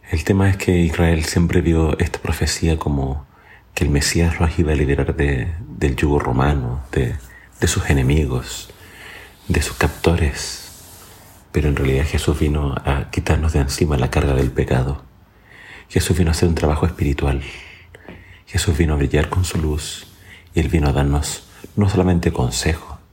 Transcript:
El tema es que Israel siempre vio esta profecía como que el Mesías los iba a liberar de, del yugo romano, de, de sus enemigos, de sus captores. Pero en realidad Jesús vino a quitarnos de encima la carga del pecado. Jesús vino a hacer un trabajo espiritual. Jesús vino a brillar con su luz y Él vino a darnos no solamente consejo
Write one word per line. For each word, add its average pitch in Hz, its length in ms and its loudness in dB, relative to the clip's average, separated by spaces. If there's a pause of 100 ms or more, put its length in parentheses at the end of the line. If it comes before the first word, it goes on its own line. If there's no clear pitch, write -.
(120)
El 80 120 -2
tema 98 260 2
es 95 80 0
que 90 200 2
Israel 82 460 2
siempre 85 380 2
vio 80 360 2
esta - 200 -2
profecía 80 600 0
como 69 480 -4 (480)
que - 100 0
el 73 40 2
Mesías 82 520 0
los 80 180 0
iba 78 140 2
a 73 40 2
liberar 67 400 0
de, 71 340 -2 (160)
del - 300 -2
yugo 73 220 2
romano, 64 720 0
de, 64 240 -2 (440)
de - 60 2
sus - 220 -2
enemigos, 67 800 0 (800)
de 87 140 2
sus - 160 -6
captores. - 920 -2 (800)
Pero 76 200 0
en 67 60 0
realidad 67 280 0
Jesús - 340 0
vino 73 360 0 (100)
a 69 260 0
quitarnos 76 440 0
de 76 60 4
encima 71 360 0
la 65 140 0
carga 71 240 2
del 65 160 2
pecado. 67 520 -2 (840)
Jesús 90 300 0
vino 82 100 2
a 80 40 2
hacer 90 140 2
un 82 80 2
trabajo 76 300 0
espiritual. 69 560 0 (1040)
Jesús 85 300 -2
vino 76 160 2
a 73 60 2
brillar 71 320 2
con 92 160 0
su - 100 -6
luz 76 520 -4 (460)
y 82 60 2
Él 71 80 0
vino 71 220 4
a - 20 0
darnos 71 520 0 (300)
no 104 140 4
solamente 87 460 2
consejo - 640 -4 (140)